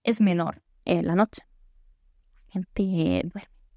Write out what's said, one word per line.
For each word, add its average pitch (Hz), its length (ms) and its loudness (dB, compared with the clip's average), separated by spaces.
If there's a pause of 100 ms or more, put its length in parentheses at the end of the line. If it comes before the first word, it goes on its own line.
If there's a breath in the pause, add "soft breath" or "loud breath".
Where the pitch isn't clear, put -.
es 226 160 0
menor 175 420 2 (240)
en 175 220 0
la 165 80 0
noche. - 280 0 (1040)
La - 60 -14
gente 185 760 -2 (480)